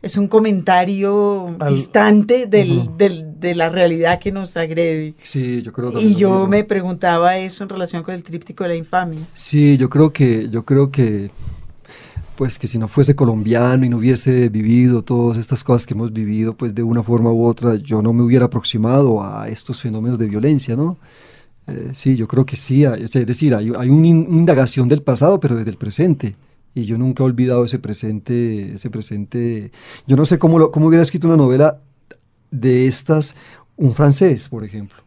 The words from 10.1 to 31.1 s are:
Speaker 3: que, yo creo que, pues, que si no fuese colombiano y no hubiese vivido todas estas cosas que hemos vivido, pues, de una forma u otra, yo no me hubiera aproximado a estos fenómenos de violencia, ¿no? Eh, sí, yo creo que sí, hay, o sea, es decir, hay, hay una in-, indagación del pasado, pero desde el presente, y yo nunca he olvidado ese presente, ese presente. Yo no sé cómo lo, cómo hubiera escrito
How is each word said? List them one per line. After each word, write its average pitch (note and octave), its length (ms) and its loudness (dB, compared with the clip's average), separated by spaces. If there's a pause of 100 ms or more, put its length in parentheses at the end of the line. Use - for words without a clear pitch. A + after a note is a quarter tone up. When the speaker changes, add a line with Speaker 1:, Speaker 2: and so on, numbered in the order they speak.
Speaker 3:
que, A2+ 360 2
yo A2 140 -6
creo C#3 280 2
que, G#2+ 400 -2 (1040)
pues, B2+ 220 -6
que A#2+ 100 -8
si A#2+ 120 -6
no A2 80 -4
fuese C#3+ 280 4
colombiano A#2+ 720 2
y B2 40 2
no A#2+ 80 0
hubiese B2 520 2
vivido A#2 540 2
todas A#2+ 340 0
estas A#2 260 -4
cosas A#2+ 220 0
que - 80 -8
hemos A2 180 -6
vivido, A2 440 -4
pues, A#2 180 -6
de A2+ 100 -4
una A#2 200 0
forma A#2 280 2
u A#2 140 2
otra, A#2 300 0
yo G#2+ 260 -2
no A2+ 120 2
me A#2+ 100 2
hubiera A#2+ 220 4
aproximado A#2+ 800 0
a G#2 240 -10
estos A2 340 -12
fenómenos A2+ 360 -6
de A2 100 -2
violencia, A#2+ 480 -2
¿no? D#3+ 220 -4 (680)
Eh, - 260 -12
sí, C3 220 0
yo A2+ 120 -4
creo C3 180 0
que C3+ 100 -10
sí, C3+ 300 2
hay, A#2+ 180 -2
o A#2 40 -10
sea, C3 140 -2
es A2 60 -2
decir, B2+ 260 0
hay, A2 240 -2
hay B2 120 -2
una D#3+ 180 6
in-, E3 240 4
indagación C3+ 580 2
del C#3+ 140 2
pasado, C#3+ 360 2
pero B2+ 160 0
desde A2 140 -4
el G2 80 -10
presente, A#2 580 -2 (380)
y A#2+ 120 -6
yo A2+ 120 -4
nunca B2+ 240 -2
he C3 60 2
olvidado B2 380 0
ese A#2 120 -6
presente, G#2+ 960 -6
ese G2 160 -12
presente. G#2+ 840 -8 (360)
Yo C3 80 4
no D3+ 100 4
sé D#3+ 140 2
cómo E3 180 4
lo, D#3+ 140 6
cómo D#3 160 2
hubiera E3 160 6
escrito D#3+ 240 -2